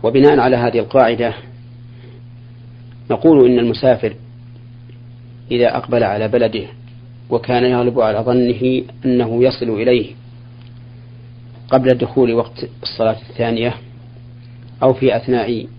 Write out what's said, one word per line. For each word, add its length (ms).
وبناء 360
على 180
هذه 220
القاعدة 560
نقول 400
إن 80
المسافر 560
إذا 260
أقبل 280
على 240
بلده 380
وكان 340
يغلب 360
على 180
ظنه 640
أنه 400
يصل 260
إليه 400
قبل 180
دخول 440
وقت 360
الصلاة 340
الثانية 440
أو 120
في 220
أثناء 500